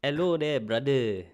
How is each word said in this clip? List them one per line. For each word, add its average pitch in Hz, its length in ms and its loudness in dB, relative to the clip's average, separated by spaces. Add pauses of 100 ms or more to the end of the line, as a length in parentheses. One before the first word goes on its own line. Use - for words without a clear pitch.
hello 165 360 0
there, 151 220 0
brother. 113 760 0